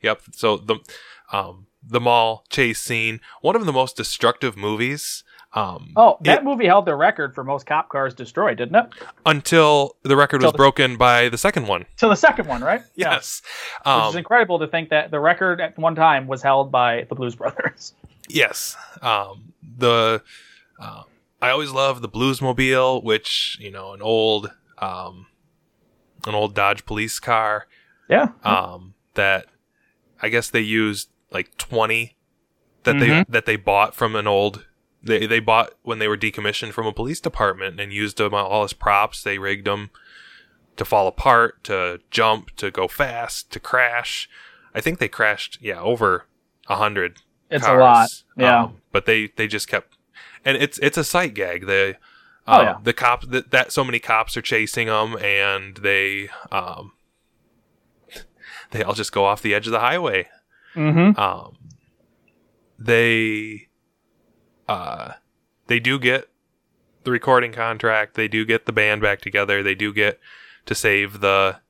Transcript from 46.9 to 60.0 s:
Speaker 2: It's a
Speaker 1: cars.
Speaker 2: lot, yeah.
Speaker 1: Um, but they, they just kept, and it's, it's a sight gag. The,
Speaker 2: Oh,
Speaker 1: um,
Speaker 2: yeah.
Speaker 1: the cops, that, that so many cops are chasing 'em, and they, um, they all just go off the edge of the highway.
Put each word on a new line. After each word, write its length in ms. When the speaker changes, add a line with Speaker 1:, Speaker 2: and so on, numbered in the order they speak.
Speaker 2:
It's 160
a 40
Speaker 1:
cars. 120
Speaker 2:
lot, 280
yeah. 280
Speaker 1:
Um, 160
but 140
they, 300
they 120
just 200
kept, 300
and 100
it's, 240
it's 180
a 60
sight 300
gag. 320
The, 320
Speaker 2:
Oh, 120
Speaker 1:
um, 60
Speaker 2:
yeah. 180
Speaker 1:
the 100
cops, 340
that, 240
that 200
so 120
many 160
cops 380
are 40
chasing 460
'em, 300
and 600
they, 520
um, 420
they 120
all 100
just 180
go 140
off 160
the 120
edge 140
of 60
the 80
highway. 460